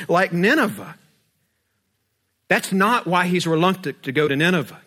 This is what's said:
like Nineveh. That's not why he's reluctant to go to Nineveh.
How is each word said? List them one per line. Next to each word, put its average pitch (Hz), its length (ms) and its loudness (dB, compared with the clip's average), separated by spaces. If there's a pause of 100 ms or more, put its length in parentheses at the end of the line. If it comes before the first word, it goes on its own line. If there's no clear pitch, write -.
like 180 240 2
Nineveh. 185 640 0 (1500)
That's 220 240 -2
not 208 340 0
why 180 220 0
he's 175 180 0
reluctant 165 560 0
to 143 80 -8
go 147 160 0
to 143 80 0
Nineveh. 165 520 0